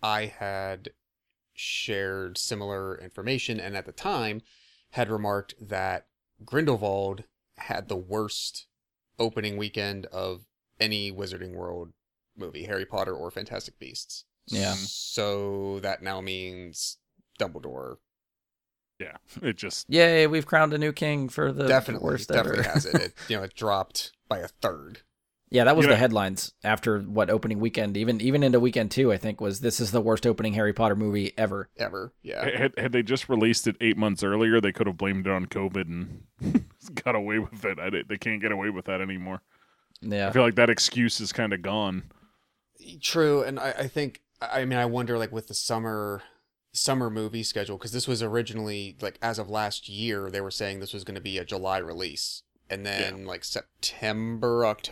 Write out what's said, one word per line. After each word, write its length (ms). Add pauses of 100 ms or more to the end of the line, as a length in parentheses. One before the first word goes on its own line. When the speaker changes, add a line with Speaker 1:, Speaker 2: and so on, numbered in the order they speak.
Speaker 1:
I 240
had 640 (640)
shared 840
similar 580
information, 640
and 180
at 80
the 60
time 500 (500)
had 180
remarked 520
that 460 (360)
Grindelwald 840 (320)
had 300
the 100
worst 680 (540)
opening 380
weekend 500
of 380 (340)
any 320
Wizarding 420
World 360 (480)
movie, 280
Harry 200
Potter 300
or 160
Fantastic 480
Beasts. 460 (200)
Speaker 2:
Yeah. 320
Speaker 1:
So 1040
that 220
now 180
means 760 (420)
Dumbledore. 580 (1000)
Speaker 3:
Yeah, 180 (260)
it 140
just 320
Speaker 2:
Yay, 360
we've 220
crowned 260
a 40
new 140
king 380
for 220
the 160
Speaker 1:
Definitely, 400
Speaker 2:
worst 220
Speaker 1:
definitely 320
Speaker 2:
ever. 80
Speaker 1:
has 160
it. 100
Speaker 2:
<laughs> 60
Speaker 1:
It, 120 (140)
you 100
know, 60
it 120
dropped 560 (160)
by 120
a 80
third. 540 (480)
Speaker 2:
Yeah, 160
that 120
was 80
Speaker 3:
Yeah. 60
Speaker 2:
the 60
headlines 540 (120)
after, 380
what, 280
opening 320
weekend, 340
even, 240
even 240
into 160
weekend 320
two, 220
I 40
think, 220
was, 220
"This 180
is 120
the 100
worst 260
opening 260
Harry 200
Potter 220
movie 420
ever." 400
Speaker 1:
Ever, 340 (120)
yeah. 340
Speaker 3:
Had, 200
had 140
they 120
just 260
released 380
it 120
eight 180
months 260
earlier, 360
they 140
could 140
have 100
blamed 300
it 40
on 140
covid 380
and 840 (160)
<laughs> 240
got 100
away 240
with 240
it. 160
I 120
di-, 180
they 80
can't 240
get 100
away 200
with 140
that 140
anymore. 420 (600)
Speaker 2:
Yeah. 260
Speaker 3:
I 40
feel 100
like 140
that 160
excuse 500
is 100
kinda 280
gone. 520 (920)
Speaker 1:
True, 420
and 160
I, 120
I 160
think, 340 (200)
I 240
mean, 140
I 60
wonder, 320
like, 140
with 160
the 60
summer, 720 (500)
summer 360
movie 340
schedule, 340
'cause 160
this 140
was 140
originally, 800
like, 200
as 180
of 100
last 400
year, 400
they 120
were 100
saying 300
this 120
was 120
gonna 160
be 160
a 80
July 320
release. 640 (260)
And 160
then, 340
Speaker 3:
Yeah. 80
Speaker 1:
like, 180
September, 1160
Oct-, 280